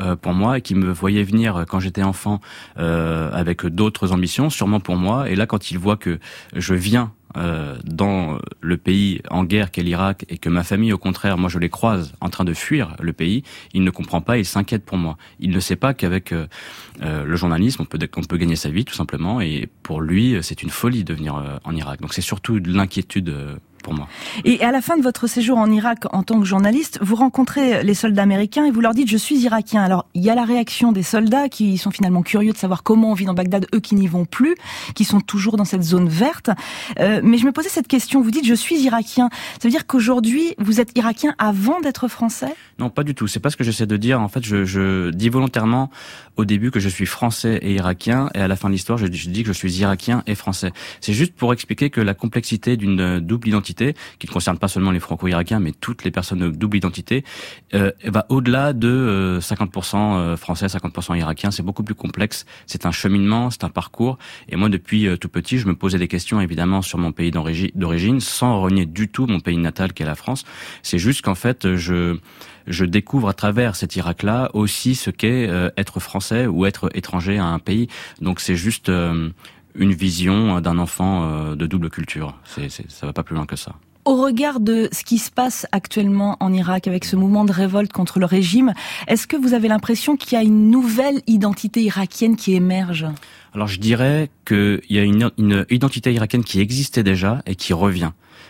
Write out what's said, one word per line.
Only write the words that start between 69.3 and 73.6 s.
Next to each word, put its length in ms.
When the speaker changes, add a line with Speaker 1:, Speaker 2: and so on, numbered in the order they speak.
Speaker 1:
pays 180
natal, 340
qu'est 120
la 100
France. 300
C'est 160
juste 240
qu'en 120
fait, 400
je, 420
je 160
découvre 440
à 60
travers 400